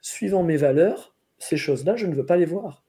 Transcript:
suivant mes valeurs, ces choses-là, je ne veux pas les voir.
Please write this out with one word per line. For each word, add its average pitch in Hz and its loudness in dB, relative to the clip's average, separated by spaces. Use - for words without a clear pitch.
suivant 190 -2
mes 160 2
valeurs, 147 2
ces - -4
choses-là, 147 0
je 226 -4
ne 175 -2
veux 135 -2
pas 175 2
les 175 4
voir. 175 -8